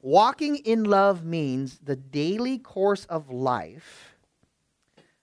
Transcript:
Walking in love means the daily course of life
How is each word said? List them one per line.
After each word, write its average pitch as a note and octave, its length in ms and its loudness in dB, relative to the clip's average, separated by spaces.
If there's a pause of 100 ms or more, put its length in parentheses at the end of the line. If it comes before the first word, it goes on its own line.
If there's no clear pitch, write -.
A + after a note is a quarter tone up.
Walking A#3+ 560 2
in A3+ 260 0
love G3 400 2
means C#3 600 -4
the C#3 120 -4
daily D#3+ 600 -4
course G3 480 -2
of D#3 240 -8
life B2 840 -6 (1080)